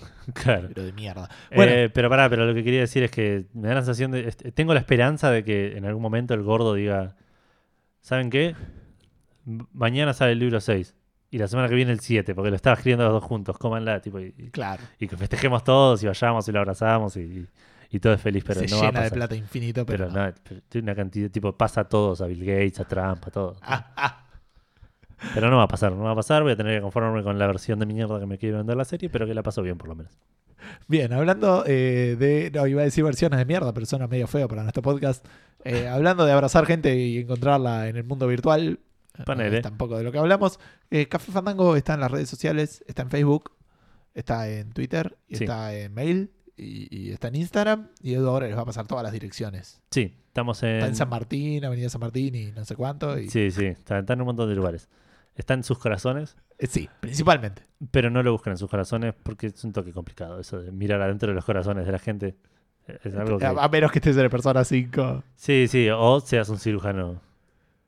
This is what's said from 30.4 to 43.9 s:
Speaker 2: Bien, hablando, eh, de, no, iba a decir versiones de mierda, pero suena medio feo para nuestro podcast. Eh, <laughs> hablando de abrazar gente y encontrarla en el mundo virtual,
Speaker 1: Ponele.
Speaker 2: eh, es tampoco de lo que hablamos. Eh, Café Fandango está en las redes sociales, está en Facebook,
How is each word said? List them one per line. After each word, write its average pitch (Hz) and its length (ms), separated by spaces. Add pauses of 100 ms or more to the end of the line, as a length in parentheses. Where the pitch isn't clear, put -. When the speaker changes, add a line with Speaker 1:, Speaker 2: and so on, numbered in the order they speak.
Speaker 2:
Bien, 143 260
hablando, 185 520
eh, 127 540
de, 147 340
no, 143 140
iba 139 140
a - 40
decir 151 200
versiones 143 340
de 123 60
mierda, 143 280
pero 110 120
suena 131 220
medio 120 200
feo 139 200
para 107 160
nuestro 113 180
podcast. 135 440 (380)
Eh, 120 240
<laughs> 123 40
hablando 165 340
de 143 80
abrazar 139 320
gente 156 320
y 120 220
encontrarla 123 680
en 110 80
el 117 80
mundo 131 240
virtual, 156 520 (460)
Speaker 1:
Ponele. 113 300
Speaker 2:
eh, 117 40
es 117 40
tampoco 113 340
de 113 60
lo 120 80
que 135 60
hablamos. 185 420 (320)
Eh, 151 160
Café - 240
Fandango 185 460
está 147 160
en 147 80
las 127 100
redes 139 180
sociales, 151 580
está 135 160
en 127 60
Facebook, 147 420 (640)